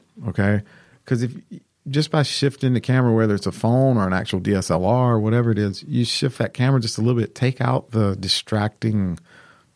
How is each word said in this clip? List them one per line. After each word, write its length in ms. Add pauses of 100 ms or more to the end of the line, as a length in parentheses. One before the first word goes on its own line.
(280)
okay? 340 (440)
'Cause 180
if, 80 (580)
just 220
by 120
shifting 500
the 80
camera, 320
whether 200
it's 140
a 60
phone 420
or 100
an 60
actual 300
D 120
S 160
L 140
R 300
or 80
whatever 300
it 60
is, 300
you 160
shift 360
that 140
camera 280
just 160
a 40
little 180
bit, 160
take 260
out 300
the 260
distracting, 1000 (580)